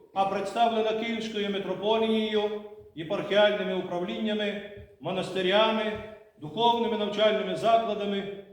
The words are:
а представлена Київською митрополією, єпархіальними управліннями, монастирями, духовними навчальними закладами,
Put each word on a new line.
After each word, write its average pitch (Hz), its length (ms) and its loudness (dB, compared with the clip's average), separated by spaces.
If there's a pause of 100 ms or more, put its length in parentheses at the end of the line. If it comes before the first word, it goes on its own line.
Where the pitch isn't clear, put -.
(140)
а 196 120 2
представлена 220 680 0
Київською 220 560 -2
митрополією, 214 1120 0 (340)
єпархіальними 185 800 2
управліннями, 202 960 -4 (280)
монастирями, 196 1040 0 (380)
духовними 214 560 2
навчальними 202 580 0
закладами, 202 960 0